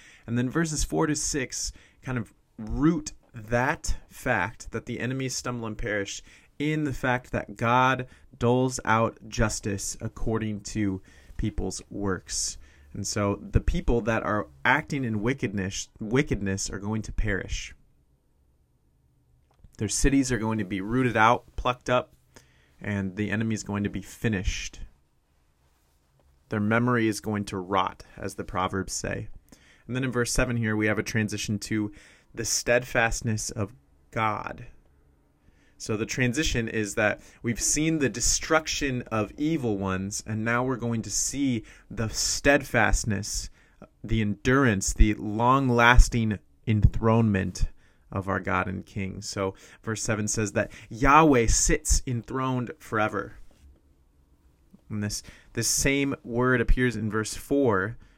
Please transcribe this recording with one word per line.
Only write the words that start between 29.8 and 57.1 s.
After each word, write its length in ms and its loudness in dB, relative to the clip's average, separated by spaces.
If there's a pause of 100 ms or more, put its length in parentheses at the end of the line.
And 80 -6
then 100 -2
in 60 -4
verse 200 -2
seven 240 0
here, 220 0
we 100 2
have 120 0
a 40 0
transition 560 -2
to 320 -4 (420)
the 120 -6
steadfastness 1040 0
of 220 -6 (380)
God. 560 -4 (1080)
So 200 -4
the 80 -4
transition 640 0
is 260 -4
that 260 2 (220)
we've 160 -2
seen 400 0
the 100 2
destruction 960 0
of 340 -2
evil 400 0
ones, 480 -4
and 200 -6
now 180 0
we're 140 -2
going 240 -4
to 100 -10
see 520 -2 (280)
the 160 -4
steadfastness, 1400 0 (520)
the 200 0
endurance, 720 2
the 220 6
long-lasting 1200 6 (260)
enthronement 1040 4 (420)
of 200 -4
our 100 0
God 280 -2
and 180 -8
King. 360 -8
So 320 -6 (300)
verse 180 -6
seven 280 -2
says 240 -2
that 180 -2 (180)
Yahweh 580 6
sits 600 2
enthroned 720 -4
forever. 540 0 (1600)
And 140 -6
this, 200 -6 (300)
this 140 -2
same 560 0
word 380 2
appears 340 4
in 160 -4